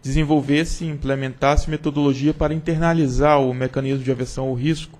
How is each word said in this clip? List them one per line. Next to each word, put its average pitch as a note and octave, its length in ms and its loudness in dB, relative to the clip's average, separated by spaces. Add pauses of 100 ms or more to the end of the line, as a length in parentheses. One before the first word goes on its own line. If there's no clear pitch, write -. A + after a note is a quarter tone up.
desenvolvesse D3 840 0
e - 20 -4
implementasse C3+ 800 0
metodologia D3 640 0
para D3+ 220 -2
internalizar D#3 840 2
o B2+ 140 2
mecanismo C3 500 -4
de C3 80 -2
aversão C3 360 -4
ao C3 80 -4
risco D3 440 -4